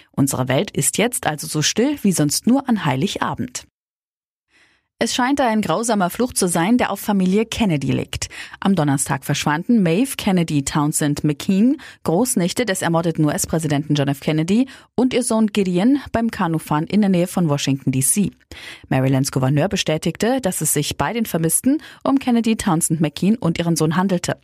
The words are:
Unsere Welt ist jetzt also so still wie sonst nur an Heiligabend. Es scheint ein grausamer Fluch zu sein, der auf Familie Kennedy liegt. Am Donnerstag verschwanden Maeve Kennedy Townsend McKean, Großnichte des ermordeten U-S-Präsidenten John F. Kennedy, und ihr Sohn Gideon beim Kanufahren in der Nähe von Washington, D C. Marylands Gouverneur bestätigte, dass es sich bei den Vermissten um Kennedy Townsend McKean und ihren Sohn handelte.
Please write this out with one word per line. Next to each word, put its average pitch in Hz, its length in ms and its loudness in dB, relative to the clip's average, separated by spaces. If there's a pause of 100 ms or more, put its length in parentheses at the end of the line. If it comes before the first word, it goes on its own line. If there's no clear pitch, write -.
(120)
Unsere 127 380 0
Welt 139 220 0
ist - 260 -2
jetzt 226 300 -2
also 156 200 -4
so 156 140 -2
still 277 400 0
wie 196 100 4
sonst 147 340 0
nur 269 220 2
an 208 160 0
Heiligabend. 135 800 -4 (1400)
Es 233 140 -2
scheint 262 280 2
ein 220 200 2
grausamer 196 480 0
Fluch 247 240 -2
zu 190 140 0
sein, 185 320 2
der 214 100 0
auf 202 100 -6
Familie 196 460 2
Kennedy 151 460 0
liegt. - 380 -4 (300)
Am 196 140 2
Donnerstag 143 520 0
verschwanden 185 580 0
Maeve 180 340 0
Kennedy 165 480 0
Townsend 147 580 0
McKean, 196 540 2 (260)
Großnichte 185 640 0
des 190 160 -2
ermordeten 165 420 0
U-S-Präsidenten 147 720 -2
John 139 140 0
F. 139 140 -4
Kennedy, 170 460 0 (280)
und 254 180 2
ihr 262 80 2
Sohn 220 320 0
Gideon 196 460 2 (120)
beim 226 200 0
Kanufahren 160 560 0
in 208 140 2
der 196 100 4
Nähe 175 160 2
von 175 200 0
Washington, 139 440 0
D 127 80 0
C. - 320 0 (580)
Marylands 131 420 2
Gouverneur 143 360 2
bestätigte, 202 760 -2
dass 185 200 -2
es 151 120 -2
sich - 240 -2
bei 147 160 -2
den 233 140 -2
Vermissten 196 500 0 (260)
um 269 140 2
Kennedy 233 380 2
Townsend 165 440 0
McKean 180 360 0
und 165 240 -2
ihren 170 160 0
Sohn 160 220 0
handelte. 185 460 0